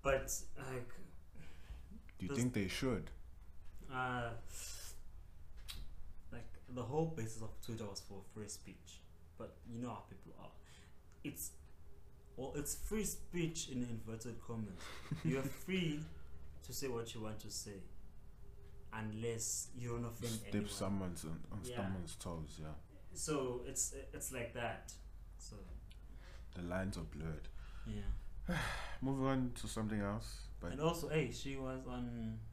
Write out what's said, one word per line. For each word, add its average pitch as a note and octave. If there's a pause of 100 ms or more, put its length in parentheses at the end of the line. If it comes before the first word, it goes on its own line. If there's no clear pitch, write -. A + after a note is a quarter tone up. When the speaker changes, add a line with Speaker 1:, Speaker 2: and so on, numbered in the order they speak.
Speaker 1:
But, C3+ (240)
like, C3 (1300)
Speaker 2:
Do F#2
you -
Speaker 1:
this C#3
Speaker 2:
think A#2+
they G2
should? G2+ (840)
Speaker 1:
Uh, B2 (2000)
like, A#2 (220)
the B2
whole D3+
basis A2+
of G#2+ (140)
Twitter A2
was G2
for G2 (100)
free G#2+
speech, - (380)
but - (120)
you A#2
know B2
how G2+
people -
are. - (720)
It's, - (840)
well, -
it's -
free G#3
speech -
in B2
inverted A2
commas. G2+ (180)
Speaker 2:
<laughs> -
Speaker 1:
You're C3+
free D#3 (640)
to C3
say C3+
what A#2
you A2+
want G#2+
to G#2+
say, G2 (1080)
unless A2+ (100)
you A#2+
don't A#2+
offend A#2
Speaker 2:
Step G#2
Speaker 1:
anyone. G#2
Speaker 2:
someone's F#2+
on, D#2+ (140)
on G#2+
Speaker 1:
Yeah. -
Speaker 2:
someone's F#2+
toes, E2
yeah. D2+ (480)
Speaker 1:
So B2+
it's, - (180)
it's -
like A#2
that. - (460)
So - (1000)
Speaker 2:
The F2+
lines F#2
are E2
blurred. D#2 (380)
Speaker 1:
yeah. G#2 (240)
Speaker 2:
<sighs> -
Moving C3
on C3
to G#2+
something G#2+
else, G#2 (180)
but F2
Speaker 1:
And C3+
also, E3
hey, D3
she C3+
was C3
on A#2+ (140)